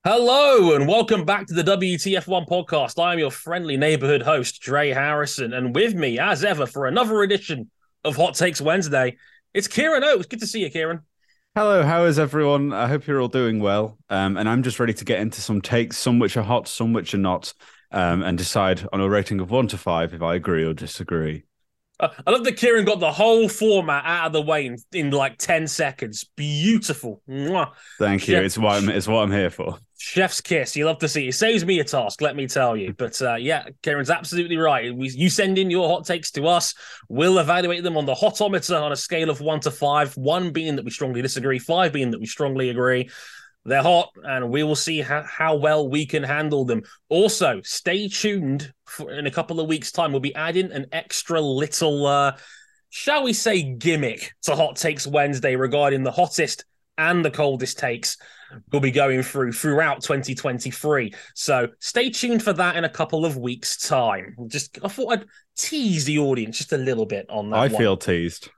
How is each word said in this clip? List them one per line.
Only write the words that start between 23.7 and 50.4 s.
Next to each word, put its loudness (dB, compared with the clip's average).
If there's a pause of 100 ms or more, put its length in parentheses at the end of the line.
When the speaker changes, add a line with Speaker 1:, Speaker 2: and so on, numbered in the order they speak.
Speaker 1:
out 0
of -2
the 0
way 0
in, -10 (160)
in, -2
like, 0
ten 0
seconds. -6 (140)
Beautiful. -2
Mwah. -2 (260)
Speaker 2:
Thank 2
you. 4
Speaker 1:
Chef- 4
Speaker 2:
It's -2
what 2
I'm, 2
it's 0
what 2
I'm 0
here 2
for. -8 (200)
Speaker 1:
Chef's -2
kiss. -2
You 0
love 0
to -2
see -2
it. -4
It -4
saves 2
me 2
a 0
task, -2
let 0
me -4
tell 2
you. -6
But, -6
uh, 0
yeah, -2 (160)
Kieran's -2
absolutely -2
right. 2
We, -6
you -2
send 0
in 2
your 2
hot 0
takes -4
to -4
us. 2 (340)
We'll 4
evaluate 2
them -2
on 0
the 0
hotometer 0
on -2
a -2
scale -2
of -4
one 0
to 0
five, 0
one 0
being -2
that -6
we -8
strongly -4
disagree, -2
five 0
being -2
that -6
we -8
strongly -2
agree. 0 (560)
They're 2
hot, 4 (120)
and -4
we 0
will 0
see -2
how, -4
how 0
well 2
we -2
can -2
handle 0
them. 0 (260)
Also, 2
stay -4
tuned -2 (140)
for, -14
in -8
a -2
couple -4
of -2
weeks' -4
time. 0
We'll 0
be -6
adding -2